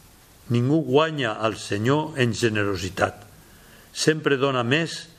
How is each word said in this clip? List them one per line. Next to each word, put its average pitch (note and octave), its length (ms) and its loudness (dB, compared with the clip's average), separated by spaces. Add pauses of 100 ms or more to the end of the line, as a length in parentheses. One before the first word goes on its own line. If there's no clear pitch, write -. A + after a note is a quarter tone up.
(480)
Ningú B2 320 2
guanya C#3 540 2 (100)
al A2 160 0
Senyor C#3 560 0
en B2 160 2
generositat. G2+ 880 -2 (720)
Sempre D3 480 0
dona C3 240 0
més D3+ 300 -2 (240)